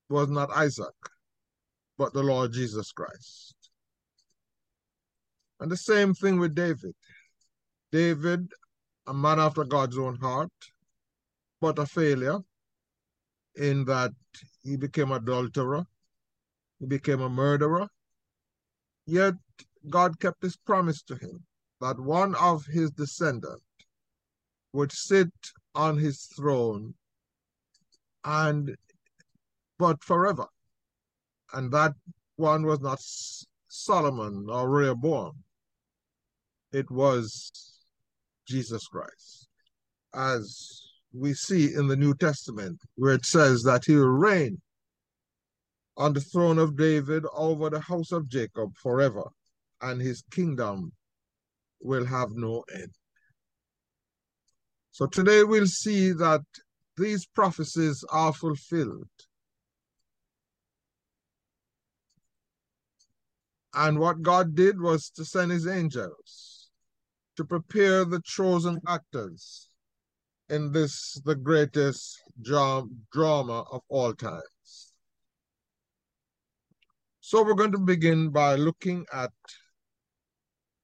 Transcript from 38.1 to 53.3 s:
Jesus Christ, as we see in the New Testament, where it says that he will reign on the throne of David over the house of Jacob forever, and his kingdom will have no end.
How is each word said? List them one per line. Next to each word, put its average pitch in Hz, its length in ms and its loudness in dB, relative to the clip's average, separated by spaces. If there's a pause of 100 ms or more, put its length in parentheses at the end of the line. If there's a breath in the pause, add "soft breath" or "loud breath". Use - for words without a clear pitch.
Jesus 117 400 -8
Christ, - 600 -16 (680)
as 131 680 -6 (280)
we 135 220 -4
see 160 420 2
in 143 140 0
the 135 80 2
New 143 160 4
Testament, 107 680 -4 (160)
where 131 180 4
it 123 120 0
says 135 380 6
that 123 200 4
he 156 140 6
will 135 100 6
reign 143 540 2 (1400)
on 143 160 2
the 139 80 -2
throne 170 380 2
of 151 180 2
David 156 480 2 (100)
over 156 340 0
the 151 120 -4
house 170 320 -6
of 160 160 -4
Jacob 113 420 -4 (100)
forever, 123 440 0 (560)
and 123 180 -6
his 127 320 -6
kingdom 117 640 -4 (880)
will 127 240 -2
have 127 260 -4
no 117 320 -6 (100)
end. 92 200 -14 (2000)